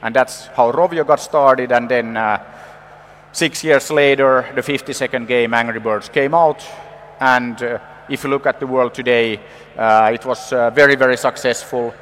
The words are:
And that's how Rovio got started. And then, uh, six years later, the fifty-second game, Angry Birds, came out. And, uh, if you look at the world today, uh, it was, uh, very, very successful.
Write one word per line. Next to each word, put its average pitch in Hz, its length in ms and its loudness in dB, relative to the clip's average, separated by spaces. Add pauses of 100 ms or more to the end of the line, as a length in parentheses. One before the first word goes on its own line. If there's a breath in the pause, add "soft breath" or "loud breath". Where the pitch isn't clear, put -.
And 113 140 -4
that's - 400 -2
how - 160 2
Rovio 165 340 0
got 147 140 2
started. 131 520 2
And 120 180 2
then, 113 280 -2
uh, 107 220 0 (920 loud breath)
six - 300 -4
years 147 280 2
later, 135 540 2 (100)
the 131 60 -4
fifty-second 131 640 -6
game, 120 260 0
Angry 117 260 -2
Birds, 110 300 -4
came 139 240 0
out. 160 300 2 (560)
And, 123 420 0
uh, 120 160 -6 (320)
if 139 140 -8
you 139 60 -4
look 139 180 -2
at 127 120 -2
the 135 80 -6
world 127 260 0
today, 117 460 0 (380 loud breath)
uh, 110 360 4
it 117 120 -8
was, 127 280 -6
uh, 120 160 2
very, 139 260 4
very 127 220 2
successful. 120 840 -4